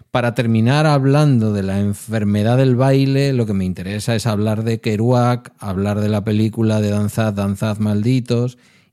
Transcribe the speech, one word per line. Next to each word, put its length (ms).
para 260
terminar 500
hablando 680
de 120
la 160
enfermedad 760
del 200
baile, 560
lo 140
que 60
me 120
interesa 500
es 120
hablar 360
de 180
Kerouac, 760
hablar 420
de 80
la 140
película 580
de 100
Danzad, 440
Danzad, 440
malditos, 760